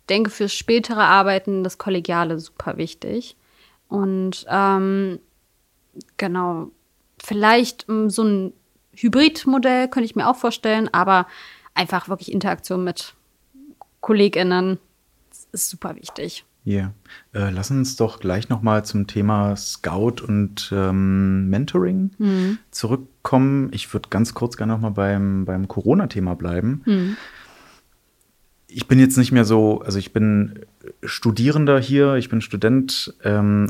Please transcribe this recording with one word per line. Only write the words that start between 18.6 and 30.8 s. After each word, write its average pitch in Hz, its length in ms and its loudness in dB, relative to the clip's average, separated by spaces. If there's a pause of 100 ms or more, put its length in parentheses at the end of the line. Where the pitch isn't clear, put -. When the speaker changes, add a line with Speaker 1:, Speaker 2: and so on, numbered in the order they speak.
Speaker 2:
mal 107 220 2
zum 101 240 -4
Thema 101 480 0
Scout 101 600 -4 (120)
und, 104 480 -2
ähm, 95 760 2
Mentoring 180 680 0
Speaker 1:
Mhm. 196 400 0 (140)
Speaker 2:
zurückkommen. 135 1000 -2
Ich - 220 -10
würd - 180 -8
ganz 104 220 0
kurz 120 240 -6
gerne 110 160 -2
noch 110 80 -2
mal 110 100 -2
beim, 98 540 -2
beim 92 240 -4
Corona-Thema 101 680 0
bleiben. 90 500 -4
Speaker 1:
Mhm. 196 320 -2 (1500)
Speaker 2:
Ich - 200 -10
bin 131 120 6
jetzt 131 180 6
nicht 127 140 4
mehr 120 140 6
so, 107 380 4
also 98 140 -4
ich - 160 -6
bin 107 460 2 (420)